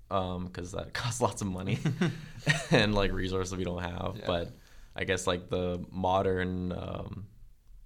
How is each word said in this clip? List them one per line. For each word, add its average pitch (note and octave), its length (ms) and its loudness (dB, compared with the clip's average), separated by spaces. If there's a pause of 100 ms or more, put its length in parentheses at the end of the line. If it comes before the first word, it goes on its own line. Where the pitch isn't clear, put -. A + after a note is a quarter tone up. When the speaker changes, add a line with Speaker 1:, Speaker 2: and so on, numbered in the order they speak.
(120)
Speaker 1:
um, F#2 360 0
'cause F2+ 220 -8
that F2+ 240 -6
<laughs> - 60 -2
costs A#2+ 200 -4
lots A2+ 220 0
of G2+ 60 0
money F#2+ 320 0 (440)
Speaker 2:
<laughs> - 460 -2
Speaker 1:
and, G#2+ 240 6
like, G2 160 6
resources F#2 460 0
we F#2 80 -2
don't F2 180 -2
have. F2+ 360 -4
Speaker 2:
Yeah. - 80 -6
Speaker 1:
But F2 300 0 (380)
I - 80 -4
guess, F2+ 240 0
like, F2+ 220 2
the F2+ 420 0
modern, F#2 800 2
um, F2+ 560 -6 (580)